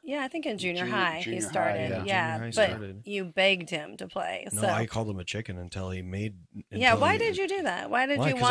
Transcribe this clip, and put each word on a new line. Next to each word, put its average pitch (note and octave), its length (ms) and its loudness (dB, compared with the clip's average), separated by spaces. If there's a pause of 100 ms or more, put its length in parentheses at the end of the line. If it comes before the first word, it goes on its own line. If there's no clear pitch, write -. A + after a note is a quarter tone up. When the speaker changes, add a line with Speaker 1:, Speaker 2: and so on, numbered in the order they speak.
Speaker 1:
Yeah, C#4+ 200 -4
I C4 40 -2
think D4+ 180 -6
in A3 140 -4
junior F3+ 240 -2
Speaker 2:
Junior, F3+ 120 -2
Speaker 1:
high F3 220 2
he F3 80 -6
Speaker 2:
junior A2+ 160 -2
high, - 80 -2
Speaker 1:
started. G2+ 400 2
Speaker 2:
yeah. F#2+ 160 -2
Speaker 1:
Yeah, F#3 320 2
Speaker 3:
Junior - 20 -4
high - 60 -4
Speaker 1:
but F#3 320 4
Speaker 3:
started. G2 280 -8
Speaker 1:
you G3+ 200 -4
begged F#3 460 2
him D3+ 260 -6
to F#3+ 100 -8
play. F3 460 -6
Speaker 3:
No, - 80 0
Speaker 1:
So. G3+ 60 4
Speaker 3:
I A#2 180 2
called A2 240 -2
him G2 100 -4
a F2+ 60 -6
chicken G2+ 320 -6
until F#2 320 -6
he F#2 140 -4
made, G2 320 -4 (340)
Speaker 1:
Yeah, A#3+ 220 4
Speaker 3:
until A3 100 4
Speaker 1:
why E4 120 6
Speaker 3:
he A4 40 2
Speaker 1:
did G#4+ 200 0
you F#4+ 100 0
do F#4+ 160 -2
that? - 260 -2
Why B3 160 2
did C#4 140 2
Speaker 3:
Why? - 100 2
Speaker 1:
you C4+ 60 2
Speaker 3:
'Cause B3 80 0
I B3 80 6